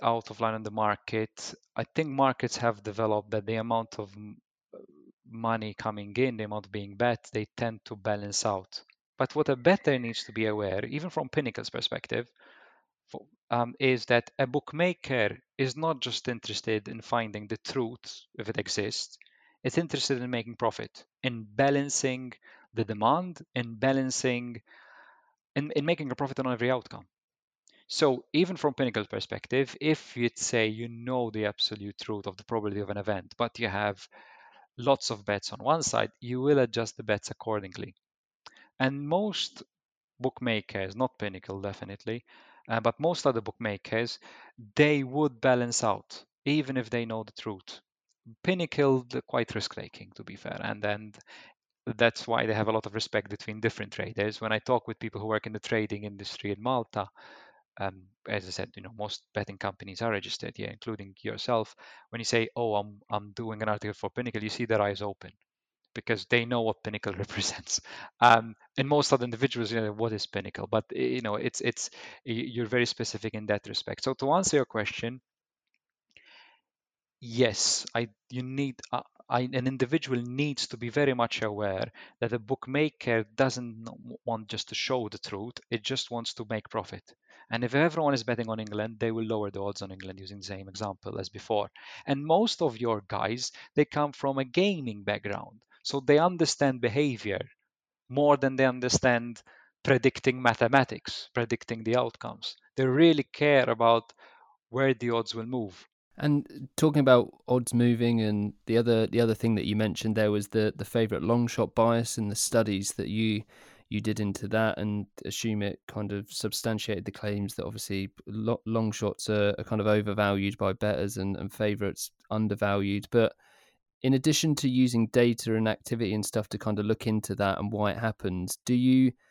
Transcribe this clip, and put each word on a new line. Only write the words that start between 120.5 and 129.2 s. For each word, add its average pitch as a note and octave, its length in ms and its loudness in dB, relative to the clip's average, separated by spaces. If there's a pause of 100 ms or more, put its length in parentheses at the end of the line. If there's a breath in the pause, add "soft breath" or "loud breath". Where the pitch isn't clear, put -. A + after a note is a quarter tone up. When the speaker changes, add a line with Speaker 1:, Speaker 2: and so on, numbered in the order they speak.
Speaker 2:
by F#2+ 160 0
bettors G2 440 -2
and, F#2+ 200 -2
and G2+ 160 -8
favourites G#2 580 -2 (180)
undervalued. G2+ 800 2
But A2+ 220 6 (680 soft breath)
in C3 120 4
addition D3 420 4
to C3 140 2
using B2 380 4
data A#2+ 480 4
and A2 120 2
activity A2 460 0
and G#2 120 0
stuff - 240 -2
to - 80 -4
kind G#2+ 220 -2
of G#2 60 0
look A2 220 0
into G#2+ 280 0
that G2 240 2
and G2+ 120 -4
why G#2 200 2
it - 60 -6
happens, F#2 680 -4
do B2 80 2
you, B2+ 400 6 (180)